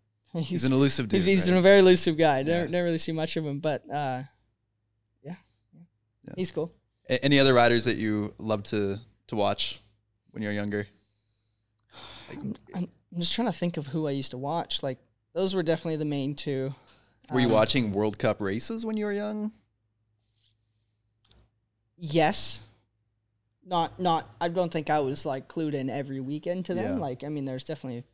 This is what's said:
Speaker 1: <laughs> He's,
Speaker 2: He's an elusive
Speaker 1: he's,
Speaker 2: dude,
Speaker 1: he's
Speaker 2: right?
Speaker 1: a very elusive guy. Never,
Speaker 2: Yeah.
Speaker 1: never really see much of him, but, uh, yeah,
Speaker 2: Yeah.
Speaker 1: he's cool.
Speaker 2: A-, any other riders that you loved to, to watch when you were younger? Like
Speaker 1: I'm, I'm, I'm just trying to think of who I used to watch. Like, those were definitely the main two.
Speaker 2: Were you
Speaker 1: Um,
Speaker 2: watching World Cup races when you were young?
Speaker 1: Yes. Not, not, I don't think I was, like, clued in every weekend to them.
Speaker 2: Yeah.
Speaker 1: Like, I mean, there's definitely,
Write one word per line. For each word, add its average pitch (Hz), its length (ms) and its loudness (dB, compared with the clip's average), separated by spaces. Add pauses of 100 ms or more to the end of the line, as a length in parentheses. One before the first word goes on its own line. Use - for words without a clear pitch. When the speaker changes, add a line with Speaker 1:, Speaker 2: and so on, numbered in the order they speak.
(120)
Speaker 1:
<laughs> - 200 -20
He's, 160 160 -6
Speaker 2:
He's 175 160 -2
an 131 80 2
elusive 131 380 2
Speaker 1:
he's, 190 140 2
Speaker 2:
dude, 190 100 4
Speaker 1:
he's 180 160 4
Speaker 2:
right? 185 80 4
Speaker 1:
a 180 40 4
very 196 180 10
elusive 180 380 6
guy. 147 240 4
Never, 170 220 0
Speaker 2:
Yeah. - 60 -4
Speaker 1:
never 175 160 0
really 165 120 0
see 165 140 -4
much 160 240 -4
of 160 100 -2
him, 143 140 -6
but, 147 300 -4
uh, 135 320 -4 (1000)
yeah, 165 140 -12 (880)
Speaker 2:
Yeah. - 120 -18
Speaker 1:
he's 185 140 -4
cool. 165 220 -6 (360)
Speaker 2:
A-, 127 160 0
any 139 140 6
other 135 160 8
riders 120 320 6
that 120 100 2
you 104 420 -2
loved 107 280 -4
to, 101 340 -2 (280)
to 117 80 -8
watch 101 440 -2 (520)
when 110 100 -8
you 104 60 -4
were 104 60 -4
younger? 101 320 -4 (1400)
Like - 100 -14
Speaker 1:
I'm, 208 160 -8 (200)
I'm, 175 140 -6 (260)
I'm 170 60 -6
just 170 140 0
trying 233 140 0
to 190 40 0
think 175 260 -4
of 170 80 -8
who 156 220 -4
I - 20 -2
used 139 220 -4
to 123 60 -10
watch. 147 440 -4
Like, 135 160 -4 (340)
those 185 220 -2
were 190 80 0
definitely 160 340 -2
the 156 80 -4
main 143 300 -2
two. 135 400 -4 (580)
Speaker 2:
Were 127 80 2
you 123 60 4
Speaker 1:
Um, 113 60 4
Speaker 2:
watching 110 400 4
World 104 260 0
Cup 110 220 0
races 117 440 -4
when 220 140 -6
you 208 80 -4
were 208 60 -4
young? 214 400 -6 (2500)
Speaker 1:
Yes. 170 640 0 (1040)
Not, 170 340 -2
not, 165 300 0 (120)
I 175 80 0
don't 175 240 -2
think 156 180 -4
I 151 100 2
was, 139 260 -4
like, 135 220 -6
clued 156 260 -4
in 135 160 -4
every 135 300 -6
weekend 170 460 -6
to 185 80 -4
them. - 220 -2
Speaker 2:
Yeah. 233 40 -4
Speaker 1:
Like, 135 240 -6
I 147 40 -8
mean, 147 180 -6
there's 131 180 -8
definitely, 127 480 -10